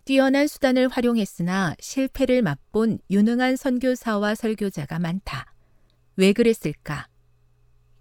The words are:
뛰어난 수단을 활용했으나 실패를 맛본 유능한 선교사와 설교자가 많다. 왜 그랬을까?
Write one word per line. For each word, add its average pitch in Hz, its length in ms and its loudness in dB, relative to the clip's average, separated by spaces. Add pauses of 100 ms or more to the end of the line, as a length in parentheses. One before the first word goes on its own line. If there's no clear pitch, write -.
뛰어난 269 420 2
수단을 262 420 0
활용했으나 196 920 -2
실패를 254 640 0
맛본 208 580 -2 (100)
유능한 240 460 2
선교사와 240 800 -2
설교자가 196 640 -6
많다. 170 520 -8 (640)
왜 190 160 6
그랬을까? 175 760 -2 (920)